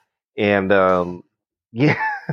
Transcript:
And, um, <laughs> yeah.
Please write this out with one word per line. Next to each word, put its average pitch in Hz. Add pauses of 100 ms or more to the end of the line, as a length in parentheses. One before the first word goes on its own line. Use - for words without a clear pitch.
(420)
And, 101
um, 90 (240)
<laughs> -
yeah. 131 (320)